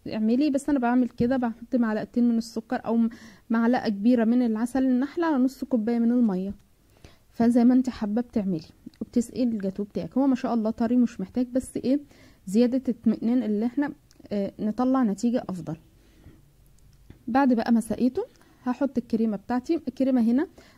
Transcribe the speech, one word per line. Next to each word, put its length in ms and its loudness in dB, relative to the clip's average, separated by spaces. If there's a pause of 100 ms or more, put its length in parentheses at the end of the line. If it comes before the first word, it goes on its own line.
(140)
اعملي، 360 0
بس 200 -2
انا 100 2
بعمل 300 2
كده، 280 0
بحط 380 -4
معلقتين 540 0
من 80 2
السكر 480 -6
او 120 0
م-، 120 2 (400)
معلقه 400 2
كبيره 360 2
من 200 2
العسل 400 -2
النحل 380 0
على 140 0
نص 260 0
كوبايه 360 -2
من 120 2
الميه. 420 0 (800)
فزي 340 4
ما 80 6
انت 160 2
حابه 320 -4
بتعملي 400 -4 (400)
وبتسقي 420 -4
الجاتوه 420 -4
بتاعك. 320 -8
هو 100 2
ما 80 4
شاء 180 -4
الله 160 -2
طري 280 0
مش 240 0
محتاج 260 -4
بس 300 -6
ايه، 220 0 (460)
زياده 440 2
اطمئنان 540 0
اللي 220 -2
احنا، 280 -4 (380)
آه، 280 -4
نطلع 440 0
نتيجه 460 0
افضل. 280 -8 (1500)
بعد 260 2
بقى 180 0
ما 80 4
سقيته 460 -2 (380)
هحط 340 -4
الكريمه 400 -2
بتاعتي. 380 -4
الكريمه 460 0
هنا 260 2 (300)